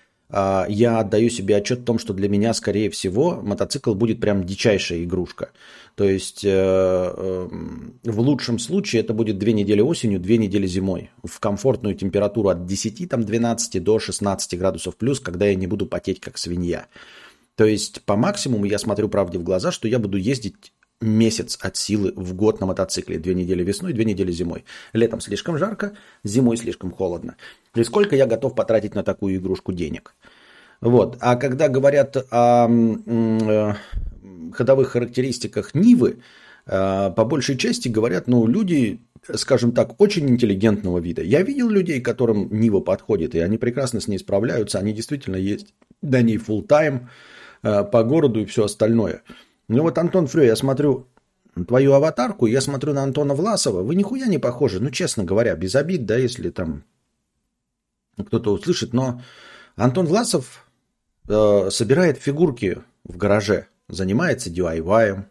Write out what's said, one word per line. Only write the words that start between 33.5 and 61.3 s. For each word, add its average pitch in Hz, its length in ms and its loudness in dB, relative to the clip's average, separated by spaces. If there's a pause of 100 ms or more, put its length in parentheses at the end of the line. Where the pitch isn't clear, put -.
ходовых 131 360 4
характеристиках 120 840 -4
Нивы, 190 440 6 (480)
э, 95 480 0
по 110 100 2
большей 139 320 -2
части 233 320 -4
говорят, 117 380 -2
ну, 120 200 4
люди, 156 540 0 (340)
скажем 117 380 0
так, 117 280 0
очень 180 280 2
интеллигентного 101 720 2
вида. 82 240 -6
Я 113 200 2
видел 254 260 0
людей, 175 320 0
которым 113 500 0
Нива 107 300 2
подходит, 90 540 -2
и 82 40 2
они 95 200 0
прекрасно 120 420 -2
с - 80 -8
ней 98 100 -4
справляются, 107 600 -2
они 104 140 -2
действительно 110 440 -6
есть 98 360 -4 (280)
на 127 200 2
ней 113 160 2
фулл-тайм, 127 720 0 (540)
э, 104 220 2
по 113 180 2
городу 127 380 2
и 101 40 -2
всё 107 200 0
остальное. 107 580 0 (460)
Ну 123 140 2
вот, 165 140 0
Антон 170 300 2
Фрё, 156 160 4
я 113 140 6
смотрю 135 500 0 (600)
твою 135 260 6
аватарку, 156 540 2
я 123 140 2
смотрю 143 320 -4
на 139 100 0
Антона 143 320 0
Власова, 147 480 0
вы 135 120 0
нихуя 240 320 0
не 170 120 2
похожи, 123 420 -2
ну, 139 100 -2
честно 147 340 -4
говоря, 98 300 2
без 92 200 -4
обид, 151 300 0
да, 107 120 0
если 113 340 -2
там 80 320 -8 (1400)
кто-то 107 300 -2
услышит, 113 400 -2
но 123 280 -2 (540)
Антон 127 320 2
Власов, 180 580 -2 (640)
э, 104 420 4